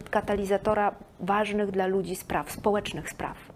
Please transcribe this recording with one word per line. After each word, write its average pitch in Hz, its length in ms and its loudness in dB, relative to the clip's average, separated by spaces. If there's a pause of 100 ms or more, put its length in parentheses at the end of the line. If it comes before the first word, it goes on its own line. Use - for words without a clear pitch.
(100)
katalizatora 202 840 2 (260)
ważnych 202 500 2
dla 190 160 2
ludzi 185 300 0
spraw, - 340 -4
społecznych 202 600 -2
spraw. - 260 -8 (200)